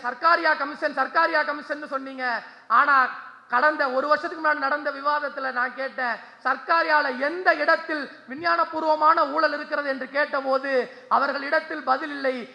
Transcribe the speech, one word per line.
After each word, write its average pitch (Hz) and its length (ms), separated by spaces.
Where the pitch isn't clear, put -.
சர்க்காரியா 330 560
கமிஷன், 294 400
சர்க்காரியா 320 480
கமிஷன்னு 294 360
சொன்னீங்க. 254 480
ஆனா, 277 280
கடந்த 294 300
ஒரு 277 120
வருஷத்துக்கு 311 360
முன்னாடி 294 220
நடந்த 294 260
விவாதத்துல 277 600
நான் 247 280
கேட்டேன், 254 360
சர்க்காரியால 285 760
எந்த 359 200
இடத்தில் 302 400
விஞ்ஞானபூர்வமான 320 880
ஊழல் 302 240
இருக்கிறது 294 320
என்று 269 200
கேட்டபோது 269 600
அவர்களிடத்தில் 285 720
பதில் 285 340
இல்லை. 269 200